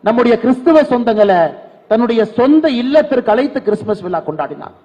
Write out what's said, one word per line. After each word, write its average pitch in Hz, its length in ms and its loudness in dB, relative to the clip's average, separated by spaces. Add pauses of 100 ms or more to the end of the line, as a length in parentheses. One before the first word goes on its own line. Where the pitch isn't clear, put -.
நம்முடைய 233 360 2
கிறிஸ்துவ 294 400 2 (100)
சொந்தங்களை 214 480 2 (500)
தன்னுடைய 226 340 0
சொந்த 277 400 2 (180)
இல்லத்திற்கு 269 480 0
அழைத்து 262 320 -2
கிறிஸ்துமஸ் 208 440 -4
விழா 175 220 -4
கொண்டாடினார் 147 460 -10 (100)